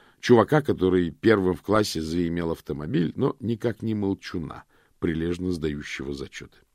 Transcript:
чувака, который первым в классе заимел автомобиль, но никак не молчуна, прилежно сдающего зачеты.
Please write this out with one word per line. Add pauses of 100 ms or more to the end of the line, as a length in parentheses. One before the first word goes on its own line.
(200)
чувака,
который
первым
в
классе
заимел
автомобиль,
но
никак
не
молчуна, (340)
прилежно
сдающего
зачеты. (160)